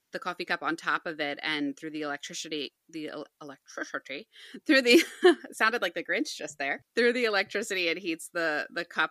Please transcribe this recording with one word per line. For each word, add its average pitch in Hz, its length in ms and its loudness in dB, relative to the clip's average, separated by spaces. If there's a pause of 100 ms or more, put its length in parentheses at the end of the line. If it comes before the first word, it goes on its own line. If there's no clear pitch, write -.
(120)
the 185 80 -8
coffee 175 240 -6
cup 175 180 -2
on 151 140 0
top 160 300 -2
of 160 120 -6
it, 143 240 -2
and 143 340 -2
through 160 140 -10
the 151 120 -8
electricity, 147 720 -8 (140)
the 160 200 -10
el-, - 180 -10 (160)
electricity, 143 840 -10 (380)
through 277 160 8
the, 240 200 8 (200)
<laughs> - 300 6
sounded 226 300 2
like 185 120 -2
the 165 100 -6
Grinch 208 320 -4
just - 220 -10
there. 139 260 -4 (100)
Through 240 200 6
the 247 100 2
electricity, 202 640 0
it 165 100 0
heats 170 300 -6
the, 160 420 -2
the 170 140 -6
cup 165 260 0